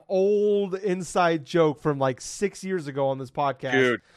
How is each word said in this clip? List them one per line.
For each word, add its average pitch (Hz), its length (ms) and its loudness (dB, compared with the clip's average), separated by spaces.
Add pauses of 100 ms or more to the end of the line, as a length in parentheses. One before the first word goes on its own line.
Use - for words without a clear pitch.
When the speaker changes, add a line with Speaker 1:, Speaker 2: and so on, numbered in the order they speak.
Speaker 1:
old 202 680 2
inside 180 680 0
joke 160 360 2
from, 143 180 0
like, 135 220 -2
six - 420 -6
years 185 240 -4
ago 139 200 -2
on 135 100 -2
this 131 140 -12
podcast. 139 420 -4
Speaker 2:
Dude, 127 280 2 (160)